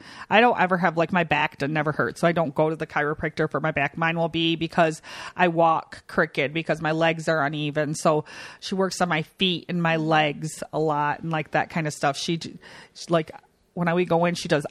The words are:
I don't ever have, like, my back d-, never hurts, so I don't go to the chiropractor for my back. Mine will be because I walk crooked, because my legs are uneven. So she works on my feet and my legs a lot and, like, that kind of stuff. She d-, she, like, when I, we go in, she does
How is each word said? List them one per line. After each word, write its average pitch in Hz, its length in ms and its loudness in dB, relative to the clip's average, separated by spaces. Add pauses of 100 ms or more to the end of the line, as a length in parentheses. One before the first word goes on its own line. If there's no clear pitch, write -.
(300)
I 202 100 6
don't 240 200 6
ever 180 180 2
have, 165 200 0
like, 165 140 2
my 180 120 2
back 151 340 0
d-, 143 80 -4
never 151 260 0
hurts, - 300 -4
so 170 60 4
I 170 40 4
don't 165 220 0
go 156 160 2
to 160 60 -2
the 160 100 -6
chiropractor 156 640 -2
for - 100 -4
my 156 120 0
back. 143 260 -2
Mine 165 220 0
will 165 100 0
be 165 260 0
because 160 460 0 (340)
I 180 120 4
walk 165 580 2
crooked, 151 480 -2
because 160 260 -2
my 160 120 -2
legs 165 360 0
are 160 160 2
uneven. 151 520 -2
So 151 280 2 (360)
she - 160 -8
works 185 260 -2
on 175 80 0
my 156 140 0
feet 180 440 -2
and 175 140 -2
my 165 140 2
legs 156 760 0
a 151 60 -4
lot 147 440 0
and, 165 100 -6
like, 156 200 -4
that - 200 0
kind 160 160 -2
of 147 60 -4
stuff. 143 240 0
She 170 200 -2
d-, - 220 -14 (340)
she, - 160 -18
like, 165 220 0 (440)
when 175 120 -2
I, 165 60 2
we 180 100 2
go 170 220 2
in, 175 100 0
she - 140 -6
does 147 220 2